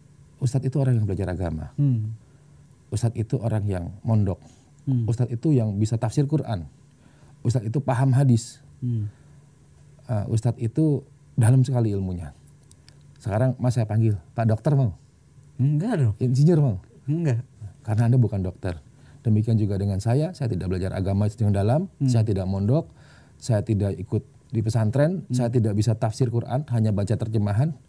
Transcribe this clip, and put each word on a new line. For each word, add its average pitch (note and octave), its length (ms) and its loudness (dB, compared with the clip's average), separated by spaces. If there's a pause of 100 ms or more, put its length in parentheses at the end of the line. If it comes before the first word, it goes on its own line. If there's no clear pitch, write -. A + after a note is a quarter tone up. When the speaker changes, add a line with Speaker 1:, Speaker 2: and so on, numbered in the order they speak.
(380)
Speaker 1:
ustadz C3 260 -2
itu C3+ 120 -2
orang C3 200 2
yang A2 80 0
belajar F#2+ 240 -2
agama. D#2+ 480 -4
Speaker 2:
Hmm. A2+ 400 0 (720)
Speaker 1:
Ustadz A#2 280 -2
itu A2+ 200 -4
orang G#2+ 280 -2
yang F2+ 360 -4
mondok. G#2 400 0 (420)
Speaker 2:
Hmm. B2 220 0
Speaker 1:
Ustadz A#2 260 -2
itu B2 220 0
yang A2 240 2
bisa G#2+ 180 0
tafsir A#2 300 0
Quran. A#2+ 400 -2 (760)
Ustadz A#2 280 0
itu A2+ 100 -2
paham C3+ 320 2
hadis. B2+ 540 2 (160)
Speaker 2:
Hmm. A2+ 320 -4 (920)
Speaker 1:
Eh, A2 200 -2
ustadz A2 320 0
itu C#3+ 460 0 (300)
dalam B2 260 6
sekali B2 320 2
ilmunya. F2+ 400 -4 (840)
Sekarang B2 400 0
Mas B2 180 0
saya A#2+ 100 0
panggil, G#2+ 300 2 (180)
"Pak A2+ 140 0
Dokter A2 260 0
mau?" C3 220 2 (600)
Speaker 2:
Enggak D3+ 400 0
dong. B2 200 2
Speaker 1:
"Insinyur C#3 420 4
mau?" C3 180 2 (280)
Speaker 2:
Enggak. C#3+ 380 -2 (380)
Speaker 1:
Karena G#2+ 240 0
Anda A#2 120 4
bukan G#2+ 240 2
dokter. F2+ 380 -6 (420)
Demikian G#2+ 360 2
juga G2+ 180 0
dengan G2 240 -2
saya, C#3 320 0
saya D3+ 160 -6
tidak F#2 220 -4
belajar F#2 240 -4
agama G2 360 0
dengan G#2+ 240 0
dalam, G#2 280 2 (120)
Speaker 2:
Hmm. - 140 -2
Speaker 1:
saya A#2+ 160 4
tidak F#2+ 240 -2
mondok, G2+ 400 0 (480)
saya - 260 -2
tidak G2+ 360 -2
ikut G2+ 260 -4 (260)
di A#2 120 -4
pesantren, A2+ 680 0
Speaker 2:
Hmm. - 60 -8
Speaker 1:
saya A#2+ 160 0
tidak A2+ 260 0
bisa A2 200 2
tafsir A2+ 340 -2
Quran, A#2 400 -4
hanya A2+ 220 2
baca G2 220 0
terjemahan, A2 600 0 (140)